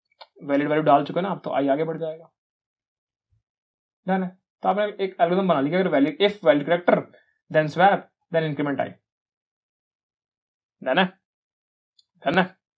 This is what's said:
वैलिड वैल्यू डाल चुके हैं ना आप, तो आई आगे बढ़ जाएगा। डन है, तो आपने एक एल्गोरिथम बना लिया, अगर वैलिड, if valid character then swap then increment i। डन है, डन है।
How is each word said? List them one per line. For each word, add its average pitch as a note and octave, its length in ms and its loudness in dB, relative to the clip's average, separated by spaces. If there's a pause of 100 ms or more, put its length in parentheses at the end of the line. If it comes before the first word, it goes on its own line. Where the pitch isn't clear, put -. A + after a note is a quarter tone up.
(440)
वैलिड C#3+ 240 -2
वैल्यू D3+ 160 0
डाल C#3+ 200 4
चुके E3 160 -6
हैं - 20 0
ना G3 80 -4
आप, E3 140 -8
तो - 80 -8
आई C#3 160 -2
आगे C#3+ 160 -2
बढ़ D#3+ 140 -8
जाएगा। D#3+ 320 -12 (1800)
डन F#3+ 160 0
है, F3+ 140 -8 (260)
तो F#3+ 60 -2
आपने G3 160 0
एक G3 360 -6
एल्गोरिथम F#3 280 2
बना D#3 120 2
लिया, D3+ 180 0
अगर F#3 120 0
वैलिड, D3 300 2
if G3+ 220 2
valid D3 240 4
character E3 300 2 (540)
then D#3 180 0
swap F3+ 380 2 (260)
then E3 140 0
increment D3 340 -4
i। - 80 -6 (1900)
डन C3+ 160 0
है, F#3 80 4 (1160)
डन F3 160 -2
है। F#3 180 -2 (220)